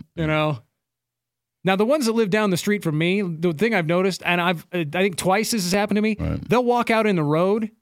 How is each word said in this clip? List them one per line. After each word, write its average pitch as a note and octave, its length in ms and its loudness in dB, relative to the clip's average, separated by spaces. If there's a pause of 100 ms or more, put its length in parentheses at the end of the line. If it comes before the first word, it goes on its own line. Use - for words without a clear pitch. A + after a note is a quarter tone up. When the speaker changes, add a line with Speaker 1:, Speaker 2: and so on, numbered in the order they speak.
(140)
Speaker 1:
You D#3+ 120 -2
know? D#3 320 0 (1040)
Now, F#3+ 100 2
the G#3 120 2
ones C#4+ 200 2
that A3+ 60 0
live A3+ 180 2
down G#3+ 200 2
the F3 80 2
street G#3 260 -2
from D#3 140 -2
me, F3+ 240 0
the E3+ 320 -2
thing A3 200 0
I've E3+ 120 0
noticed, F3+ 380 0
and F3 180 0
I've, E3+ 300 -2
uh, F3+ 80 -2
I E3 220 -2
think G3 140 0
twice G3 340 0
this G#3+ 140 -2
has F3 80 -4
happened G#3 240 0
to G#3 60 0
me, G#3+ 180 0
Speaker 2:
Right. D#2+ 280 -4
Speaker 1:
they'll A#3 140 2
walk A#3+ 280 0
out A3 160 2
in G3+ 100 2
the D#3 80 0
road. F#3+ 460 0 (120)